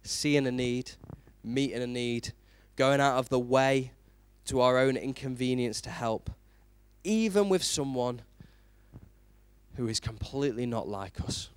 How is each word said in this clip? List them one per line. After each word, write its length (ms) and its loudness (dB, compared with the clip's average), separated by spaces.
Seeing 460 0
a 40 0
need, 420 -4
meeting 400 -2
a 20 -4
need, 480 -4
going 240 4
out 200 4
of 100 -4
the 100 2
way 520 2
to 160 0
our 180 6
own 180 4
inconvenience 840 -2
to 100 -12
help, 400 -4
even 460 2
with 140 4
someone 600 -2
who 120 -4
is 120 -4
completely 680 -4
not 220 -2
like 340 -8
us. 360 -6